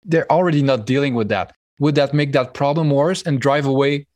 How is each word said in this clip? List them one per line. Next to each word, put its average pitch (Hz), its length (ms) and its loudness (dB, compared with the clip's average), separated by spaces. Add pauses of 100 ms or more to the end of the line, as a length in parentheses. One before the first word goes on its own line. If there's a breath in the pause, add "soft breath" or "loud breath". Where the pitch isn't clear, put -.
they're 160 280 0
already 160 300 2
not 131 240 0
dealing 131 300 0
with 110 140 -2
that. 98 240 -4 (260)
Would 143 160 0
that 143 180 0
make 147 200 0
that 131 200 0
problem 151 380 0
worse 143 320 0
and 139 180 -2
drive 139 240 2
away 139 400 0 (100)